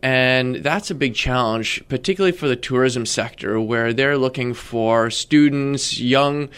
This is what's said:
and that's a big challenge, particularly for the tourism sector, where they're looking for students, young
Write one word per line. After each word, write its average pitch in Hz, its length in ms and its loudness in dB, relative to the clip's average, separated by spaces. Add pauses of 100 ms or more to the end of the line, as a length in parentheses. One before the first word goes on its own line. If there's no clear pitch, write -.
and 127 540 2
that's 175 340 -4
a 170 40 -6
big 135 200 -2
challenge, 113 720 -2
particularly 185 480 0
for 147 140 -2
the 123 80 0
tourism 123 480 0
sector, 110 560 -4
where 117 320 0
they're 135 240 2
looking 127 360 -2
for 113 560 0
students, 139 920 2
young 139 560 2